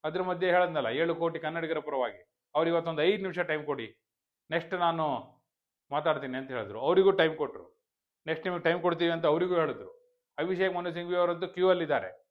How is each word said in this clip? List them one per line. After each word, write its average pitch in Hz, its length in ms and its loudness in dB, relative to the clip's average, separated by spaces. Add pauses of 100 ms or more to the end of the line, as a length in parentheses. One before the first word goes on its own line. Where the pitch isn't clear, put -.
ಅದ್ರ 160 180 -4
ಮಧ್ಯೆ 180 300 0
ಹೇಳದ್ನಲ್ಲ, 175 360 2
ಏಳು 160 280 0
ಕೋಟಿ 165 240 -2
ಕನ್ನಡಿಗರ 160 400 -4
ಪರವಾಗಿ 135 540 -4 (220)
ಅವ್ರು 165 140 4
ಇವತ್ತೊಂದು 170 320 0
ಐದು 190 200 4
ನಿಮಿಷ 180 180 -6
ಟೈಮ್ 156 260 -2
ಕೊಡಿ, 127 360 -8 (500)
ನೆಕ್ಸ್ಟ್ 165 220 -4
ನಾನು 165 340 0 (840)
ಮಾತಾಡ್ತೀನಿ 139 460 -2
ಅಂತ 135 140 -8
ಹೇಳಿದ್ರು. 107 280 -6
ಅವರಿಗೂ 185 320 6
ಟೈಮ್ 160 260 2
ಕೊಟ್ರು, - 440 -8 (440)
"ನೆಕ್ಸ್ಟ್ 160 220 -4
ನಿಮಗೆ 175 160 -4
ಟೈಮ್ 170 180 2
ಕೊಡ್ತೀವಿ" 170 300 2
ಅಂತ 165 140 -2
ಅವರಿಗೂ 175 300 4
ಹೇಳಿದ್ರು. 139 460 -2 (360)
ಅಭಿಷೇಕ್ 180 380 0
ಮನು 175 160 -4
ಸಿಂಘ್ವಿ 175 240 -4
ಅವರಂತೂ 175 320 0
ಕ್ಯೂ 180 220 2
ಅಲ್ಲಿದ್ದಾರೆ. 147 600 0